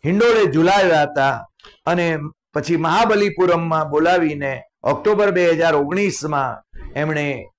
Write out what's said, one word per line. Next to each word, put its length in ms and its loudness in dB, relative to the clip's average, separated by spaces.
હિંડોળે 480 2
ઝુલાવ્યા 500 2
હતા 440 -2
અને 320 0
પછી 220 -2
મહાબલીપુરમમાં 1120 0
બોલાવીને 720 0
ઓક્ટોબર 480 0
બે 220 2
હજાર 220 2
ઓગણીસમાં 880 -2
એમણે 520 -4